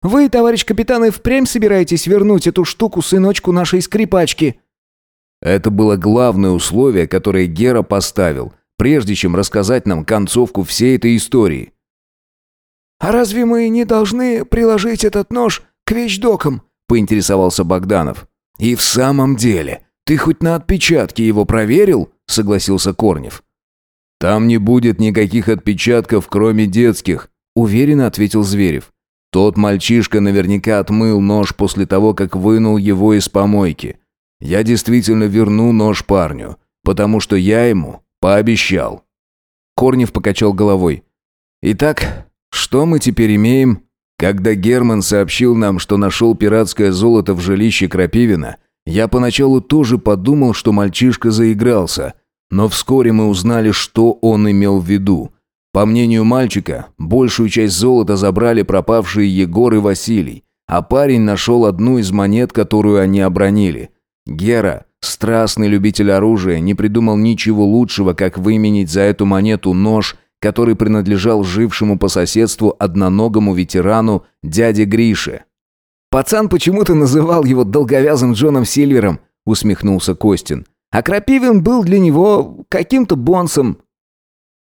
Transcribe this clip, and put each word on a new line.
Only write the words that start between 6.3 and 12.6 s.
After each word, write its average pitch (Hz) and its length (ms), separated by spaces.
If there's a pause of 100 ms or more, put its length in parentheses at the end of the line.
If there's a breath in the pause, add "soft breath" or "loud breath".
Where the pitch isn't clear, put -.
условие, 90 580
которое 92 380
Гера 110 360
поставил, 87 720 (240)
прежде 113 380
чем 90 200
рассказать 101 520
нам 82 180
концовку 104 580
всей 123 340
этой 117 200
истории. 95 560 (1300)